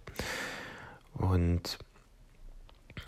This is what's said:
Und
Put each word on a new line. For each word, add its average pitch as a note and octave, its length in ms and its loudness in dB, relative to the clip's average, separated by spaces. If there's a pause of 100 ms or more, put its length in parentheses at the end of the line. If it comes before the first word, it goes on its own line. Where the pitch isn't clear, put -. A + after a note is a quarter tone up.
(1160)
Und F2 640 4 (1300)